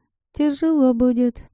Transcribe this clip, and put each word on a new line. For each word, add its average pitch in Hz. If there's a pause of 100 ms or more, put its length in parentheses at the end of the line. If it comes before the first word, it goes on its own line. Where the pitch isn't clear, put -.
(320)
тяжело 294
будет 247 (120)